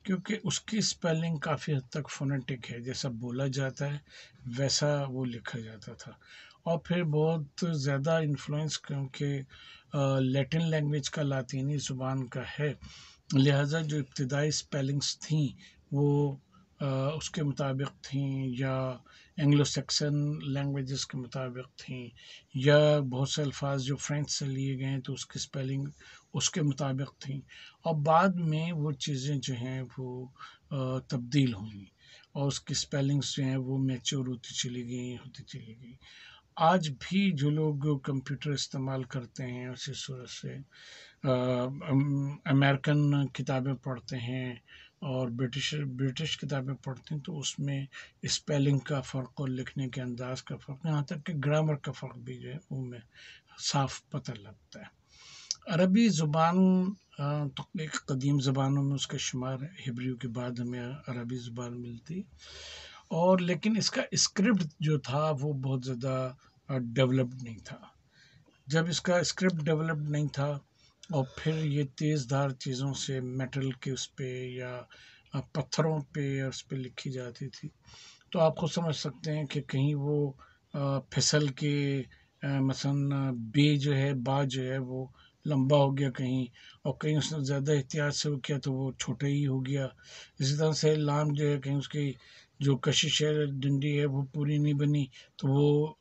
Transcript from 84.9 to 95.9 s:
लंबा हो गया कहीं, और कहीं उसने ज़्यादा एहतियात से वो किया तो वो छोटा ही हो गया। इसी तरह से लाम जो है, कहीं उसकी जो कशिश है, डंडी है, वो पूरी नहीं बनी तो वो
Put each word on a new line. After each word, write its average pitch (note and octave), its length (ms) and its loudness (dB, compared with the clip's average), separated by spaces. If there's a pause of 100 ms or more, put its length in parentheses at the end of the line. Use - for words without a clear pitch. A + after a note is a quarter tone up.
लंबा C#3 300 4
हो C#3 140 6
गया C#3 180 2
कहीं, B2+ 400 0 (360)
और C3+ 160 -2
कहीं D3+ 160 2
उसने D3 260 0
ज़्यादा C#3 300 0
एहतियात D3 400 0
से - 160 -2
वो C#3+ 80 0
किया C#3+ 200 -2
तो C3+ 140 -4
वो C3 200 -2
छोटा B2+ 360 -4
ही C#3+ 160 2
हो C3 160 2
गया। C3+ 340 -2 (480)
इसी C#3+ 160 2
तरह D#3 140 4
से D#3 240 4
लाम D3+ 380 2
जो D3 140 2
है, C#3+ 120 2
कहीं C#3 160 -2
उसकी C#3+ 420 -2 (440)
जो C#3 140 6
कशिश D3 460 2
है, D3+ 380 2
डंडी C#3 360 2
है, D3 100 2
वो C#3 180 0
पूरी D3 360 0
नहीं D3 140 4
बनी D3 360 2 (300)
तो C#3+ 80 0
वो D3 540 4